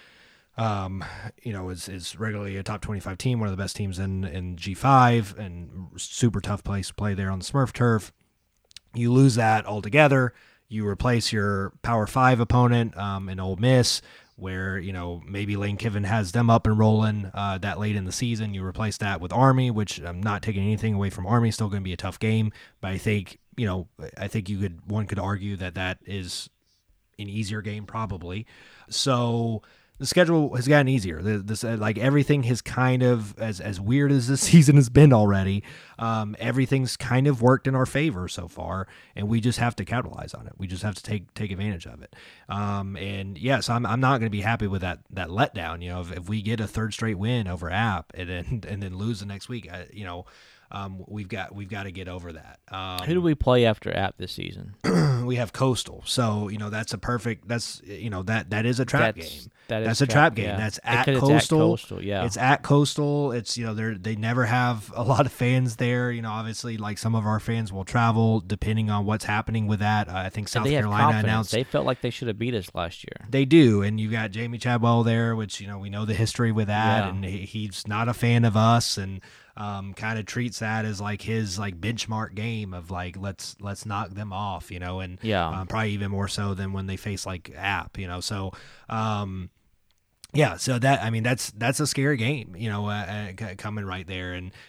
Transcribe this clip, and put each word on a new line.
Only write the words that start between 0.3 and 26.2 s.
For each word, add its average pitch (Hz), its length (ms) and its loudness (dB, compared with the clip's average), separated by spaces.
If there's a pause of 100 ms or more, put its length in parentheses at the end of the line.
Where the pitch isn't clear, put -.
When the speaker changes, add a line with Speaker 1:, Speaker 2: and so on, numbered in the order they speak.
Speaker 1:
um, 98 480 -2 (380)
you 117 100 -8
know, 92 160 -8
is, 90 200 -10
is 92 300 -10
regularly 101 380 -6
a 98 60 -6
top 104 200 -8
twenty-five 95 360 -8
team, 123 220 0
one 107 80 0
of 95 80 -2
the 95 60 -4
best 92 140 -6
teams 95 220 -6
in, 95 260 -2
in 90 320 -6
G 92 180 -6
five, 120 640 4
and 87 580 -12
super 101 440 0
tough 101 240 -4
place 98 240 -4
to - 60 -16
play 104 200 -4
there 95 180 -2
on 95 80 -4
the 90 40 -8
Smurf 135 280 0
turf. 117 400 2 (840)
You 120 180 2
lose 131 220 8
that 110 320 4
altogether. 123 680 4 (360)
You 110 180 -4
replace 117 460 0
your 101 400 0 (100)
Power 135 240 0
Five 127 340 4
opponent, 120 560 4
um, 98 320 -6
in 92 100 -8
Ole 95 180 -2
Miss, 123 440 4 (360)
where, 95 420 -4
you 92 140 -8
know, 87 340 -8
maybe 101 300 -4
Lane 101 200 -2
Kiffin 104 280 -2
has 98 280 0
them 120 180 4
up 113 160 6
and 107 120 4
rolling, 107 560 4
uh, 98 240 -2
that 92 200 -4
late 104 160 -2
in 101 120 -2
the 90 60 -6
season. 110 420 -2
You 95 100 -6
replace 101 340 -4
that 101 220 -4
with 87 140 -8
Army, 131 360 6
which 107 300 -2
I'm 87 220 -6
not 104 200 -2
taking 98 200 -2
anything 107 320 0
away 98 160 0
from 92 160 -6
Army, 117 240 4
still 104 180 -2
gonna 98 140 -4
be 92 100 -4
a 85 60 -6
tough 92 200 -8
game, 110 320 2 (300)
but 95 100 -6
I 95 80 -4
think, 104 400 -2 (200)
you 120 80 0
know, 92 220 -4 (280)
I 104 120 -8
think 98 200 -4
you 101 100 -4
could, 92 320 -6
one 104 160 0
could 98 120 -4
argue 98 380 -2
that 87 180 -8
that 92 320 -4
is 92 420 -8 (720)